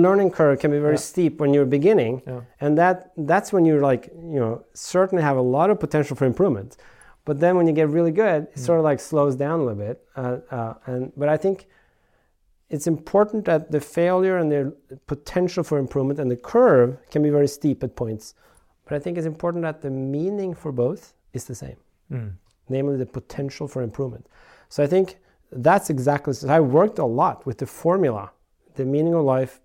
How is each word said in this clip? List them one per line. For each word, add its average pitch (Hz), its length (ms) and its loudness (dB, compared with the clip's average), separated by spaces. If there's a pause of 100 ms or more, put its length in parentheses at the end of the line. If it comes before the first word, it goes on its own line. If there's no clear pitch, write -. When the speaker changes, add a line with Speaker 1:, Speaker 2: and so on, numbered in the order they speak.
Speaker 1:
learning 196 240 4
curve 147 280 2
can 151 120 0
be 147 80 0
very 147 200 2
Speaker 2:
Yeah. - 120 -10
Speaker 1:
steep 170 300 0
when 143 120 4
you're 143 120 4 (140)
beginning. 143 480 2
Speaker 2:
Yeah. 127 140 -10 (200)
Speaker 1:
And 147 160 2
that, 180 340 2 (200)
that's 202 220 0
when 175 120 4
you're, 151 260 4
like, 123 120 0 (300)
you 139 100 -2
know, 113 100 -2 (200)
certainly 185 500 0
have 139 140 2
a 127 100 2 (100)
lot 175 140 2
of 196 80 0
potential 151 360 -2
for 135 100 0
improvement. 123 520 -2 (480)
But 143 140 -4
then 175 180 4
when 175 100 4
you 160 60 2
get 156 160 2
really 165 220 2 (140)
good, 170 140 2 (160)
it - 40 -
Speaker 2:
Mm. 127 80 -10
Speaker 1:
sort 165 120 4
of, 156 120 2
like, 131 100 0
slows 143 340 0
down 143 240 -2
a 151 80 0
little 104 200 -6
bit. 123 100 -8 (180)
Uh, 127 220 -6 (200)
uh, 113 160 -6 (120)
and, 127 320 -8
but 143 180 -2
I - 20 2
think 190 300 -2 (1000)
it's 147 180 -6
important 196 580 0
that 160 260 0
the 151 80 0
failure 185 580 0
and 160 140 0
the 147 220 -2 (340)
potential 180 560 -4
for 151 140 -2
improvement 139 420 -2
and 127 120 -2
the 120 60 -4
curve 139 600 4 (140)
can 151 100 0
be 151 80 2
very 143 180 4
steep 135 360 -2
at 127 120 -6
points. 110 380 -8 (520)
But 151 100 -6
I 147 40 -4
think 175 180 -8
it's 160 100 -4
important 170 360 -4
that 160 180 -6
the 143 80 -8
meaning 160 640 -4
for 156 180 -10
both 127 420 -4 (200)
is 123 120 -10
the 123 100 -12
same, - 200 -16 (360)
Speaker 2:
Mm. 113 200 -8 (380)
Speaker 1:
namely 139 280 -2
the 127 80 -4
potential 139 640 -10
for 131 140 -8
improvement. 120 440 -8 (440)
So - 120 -2
I - 60 2
think 185 320 0 (320)
that's 165 380 2
exactly, 143 440 -2
so 135 140 -10
I 156 140 4
worked 156 360 2
a 147 80 -2
lot 131 400 -2
with 123 120 -8
the 127 80 -8
formula. 139 640 -2 (440)
The 135 100 -4
meaning 151 280 0
of 160 120 2
life 131 400 0